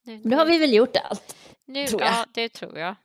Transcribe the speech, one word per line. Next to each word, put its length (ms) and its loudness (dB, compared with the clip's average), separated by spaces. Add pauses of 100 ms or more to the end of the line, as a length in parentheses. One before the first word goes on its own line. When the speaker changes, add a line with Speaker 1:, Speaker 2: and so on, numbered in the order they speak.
Speaker 1:
Nu, 220 -18
Speaker 2:
Nu 120 2
har 100 4
Speaker 1:
nu 60 2
Speaker 2:
vi 60 6
väl 160 4
gjort 240 4
allt, 380 -8 (300)
Speaker 1:
nu, 220 -8
Speaker 2:
tror 140 -2
jag. 120 0
Speaker 1:
ja, 200 -2
det 160 -6
tror 280 -14
jag. 280 -8